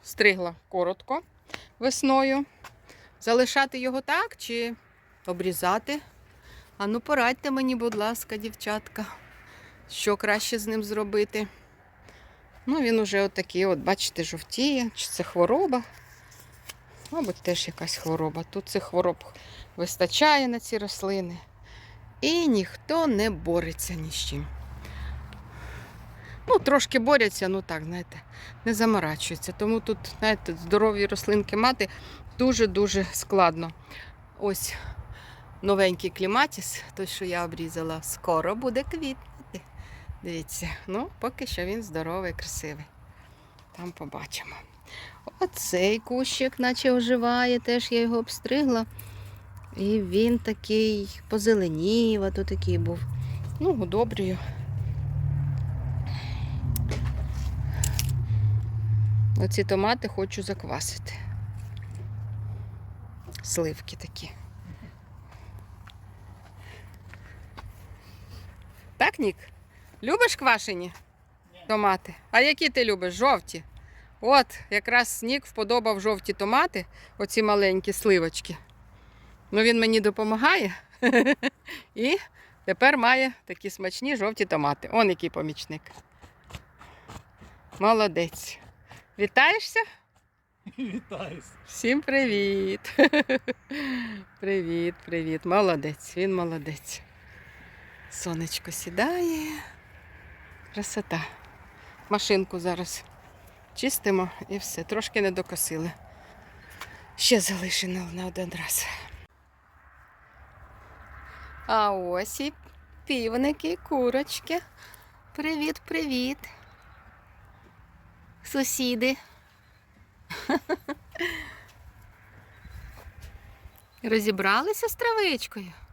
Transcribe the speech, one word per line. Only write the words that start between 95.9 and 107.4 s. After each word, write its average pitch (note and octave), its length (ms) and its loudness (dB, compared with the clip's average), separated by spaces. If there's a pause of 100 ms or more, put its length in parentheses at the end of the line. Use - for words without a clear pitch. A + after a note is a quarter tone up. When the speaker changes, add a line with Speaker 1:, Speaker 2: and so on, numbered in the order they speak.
Speaker 1:
він F#3+ 180 0
молодець. D#3+ 640 -6 (1080)
Сонечко E3 640 -6
сідає. D#4 800 -2 (1200)
Красота. G3+ 520 -4 (840)
Машинку G3 500 2
зараз F3 440 -4 (720)
чистимо F#3+ 540 0 (200)
і G3+ 80 -4
все. - 260 -8
Трошки A3 380 -2
не F#3+ 100 2
докосили. E3+ 600 -4 (1200)
Ще - 240 4
залишено F#3 720 -2